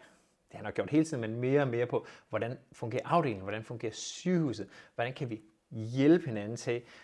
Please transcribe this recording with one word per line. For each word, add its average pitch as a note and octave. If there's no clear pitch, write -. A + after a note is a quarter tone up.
har G#2
jeg G2
nok G#2
gjort -
hele D3+
tiden, D3+
men A2+
mere C3
og C#3
mere A#2+
på, A#2+
hvordan A2+
fungerer A#2+
afdelingen, C3
hvordan G#2
fungerer A2+
sygehuset, D3
hvordan B2
kan C3
vi A2
hjælpe C3+
hinanden A2
til, A#2+